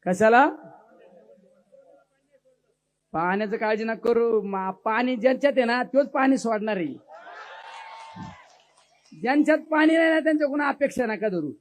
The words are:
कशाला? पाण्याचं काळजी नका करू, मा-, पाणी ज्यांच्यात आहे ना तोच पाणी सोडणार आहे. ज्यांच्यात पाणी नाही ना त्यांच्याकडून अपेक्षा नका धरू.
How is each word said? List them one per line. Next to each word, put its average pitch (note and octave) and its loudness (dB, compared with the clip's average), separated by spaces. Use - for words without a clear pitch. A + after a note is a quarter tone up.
कशाला? A#3 4
पाण्याचं G3 -2
काळजी A3 -2
नका A3+ -4
करू, A3+ 0
मा-, F#3+ -4
पाणी A#3+ -2
ज्यांच्यात C4 2
आहे B3+ 2
ना B3 0
तोच C#4 0
पाणी C4+ 2
सोडणार G#3+ -2
आहे. F3 -4
ज्यांच्यात D4 4
पाणी D#4 4
नाही E4 4
ना D#4+ 2
त्यांच्याकडून D4 0
अपेक्षा C#4 -2
नका G#3+ -4
धरू. E3+ -4